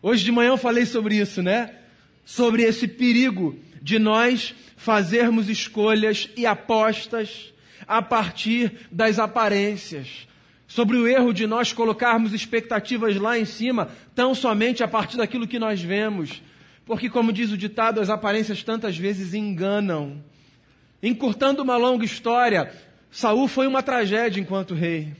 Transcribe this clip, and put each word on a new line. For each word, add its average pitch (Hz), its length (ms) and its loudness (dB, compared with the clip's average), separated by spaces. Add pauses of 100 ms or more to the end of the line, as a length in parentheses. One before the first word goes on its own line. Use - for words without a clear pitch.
Hoje 208 200 2
de 196 80 0
manhã 240 200 4
eu 262 80 4
falei 240 260 2
sobre 214 320 0
isso, 202 260 0
né? 214 320 0 (500)
Sobre 233 380 2
esse 226 240 2
perigo 226 720 2 (220)
de 156 180 0
nós 226 560 2 (220)
fazermos 226 720 2
escolhas 214 880 0
e 240 80 -2
apostas 220 1080 -2 (360)
a - 140 2
partir 226 920 -2
das 220 260 2
aparências. 202 1080 -2 (400)
Sobre 233 280 2
o 233 120 4
erro 247 240 4
de 214 160 0
nós 226 240 0
colocarmos 226 600 2
expectativas 226 840 -2
lá 214 200 0
em 233 80 0
cima, 226 460 -2 (240)
tão 254 220 2
somente 240 480 2
a - 20 0
partir 214 300 -2
daquilo 233 320 -2
que 247 100 -4
nós 214 240 -2
vemos. 196 580 -4 (460)
Porque, 226 240 -4
como 226 220 2
diz 214 180 -2
o 208 60 -2
ditado, 214 440 0
as 196 80 0
aparências 214 540 -2
tantas 220 340 -4
vezes 190 380 -6
enganam. 190 880 -2 (800)
Encurtando 247 580 0
uma 254 160 0
longa 240 280 2
história, 233 680 0 (380)
Saul 240 380 2
foi 262 180 0
uma 262 160 0
tragédia 226 580 0
enquanto 190 320 -6
rei. 165 360 -2 (120)